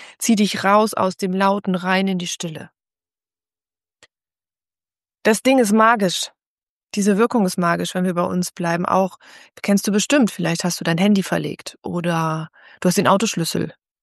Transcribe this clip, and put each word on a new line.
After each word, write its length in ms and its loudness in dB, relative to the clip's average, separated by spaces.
Zieh 180 0
dich 280 0
raus 320 2
aus 200 -2
dem 160 -4
Lauten 440 0
rein 320 0
in 100 -2
die 80 -6
Stille. 460 -10
Das 220 2
Ding 160 4
ist 120 2
magisch. 600 2
Diese 240 2
Wirkung 260 2
ist 120 -4
magisch, 360 0
wenn 120 -2
wir 100 -2
bei 80 0
uns 280 -4
bleiben. 360 -4
Auch, 300 0
kennst 260 0
du 40 0
bestimmt, 400 2
vielleicht 320 -4
hast 160 -4
du 40 -10
dein 140 0
Handy 240 2
verlegt 600 -6
oder 680 -4
du 80 0
hast 100 2
den 100 4
Autoschlüssel 640 0